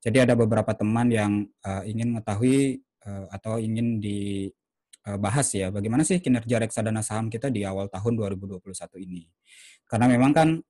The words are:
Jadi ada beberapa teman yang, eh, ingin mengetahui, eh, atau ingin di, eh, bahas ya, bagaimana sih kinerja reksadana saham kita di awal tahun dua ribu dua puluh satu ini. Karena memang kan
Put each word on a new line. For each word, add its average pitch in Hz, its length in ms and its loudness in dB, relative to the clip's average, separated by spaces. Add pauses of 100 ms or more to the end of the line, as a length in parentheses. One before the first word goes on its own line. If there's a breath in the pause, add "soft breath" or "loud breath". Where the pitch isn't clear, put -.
Jadi 113 240 2
ada 123 80 6
beberapa 110 400 2
teman 117 400 2
yang, 104 320 2 (160)
eh, 95 240 -6
ingin 113 320 -4
mengetahui, 127 640 0 (260)
eh, 98 240 -10
atau 110 240 -6
ingin 113 460 -2
di, 101 480 -4 (560)
eh, 101 120 -6
bahas 170 380 0
ya, - 160 -2
bagaimana 110 320 0
sih 180 160 0
kinerja 117 400 0
reksadana 110 400 -2
saham 110 320 -4
kita 117 160 -4
di 107 160 -2
awal 98 240 -4
tahun 104 320 -2
dua 101 100 -2
ribu 98 140 -8
dua 95 160 -10
puluh 95 160 -16
satu 90 240 -16
ini. 90 240 -12 (640 loud breath)
Karena 117 180 2
memang 127 300 6
kan 160 120 6 (220)